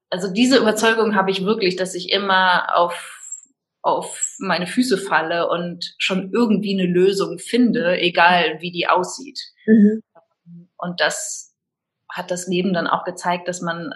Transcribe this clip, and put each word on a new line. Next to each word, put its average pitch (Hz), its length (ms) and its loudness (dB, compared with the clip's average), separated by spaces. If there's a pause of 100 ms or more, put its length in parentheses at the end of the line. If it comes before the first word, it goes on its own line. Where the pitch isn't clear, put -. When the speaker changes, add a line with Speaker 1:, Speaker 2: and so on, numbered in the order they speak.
Speaker 1:
also 185 220 -4
diese 247 260 4
Überzeugung 214 580 2
habe 190 160 2
ich 185 140 -2
wirklich, 190 300 0
dass 185 200 -6
ich 180 160 -6
immer 190 640 2
auf, - 380 -2 (680)
auf - 580 -4
meine 180 280 -2
Füße - 300 2
falle 165 500 0
und 175 500 -6
schon 190 360 -2
irgendwie 208 400 2
eine 185 180 0
Lösung 180 480 2
finde, 175 600 2
egal 175 600 4
wie 175 120 -8
die 175 160 -4
aussieht. 180 520 -2 (260)
Speaker 2:
Mhm. 220 360 6 (760)
Speaker 1:
Und 175 220 -8
das - 560 -4 (540)
hat - 220 -10
das 175 160 -6
Leben 180 260 0
dann 165 140 -2
auch - 160 -2
gezeigt, 180 440 -4
dass 180 140 -8
man 170 340 -6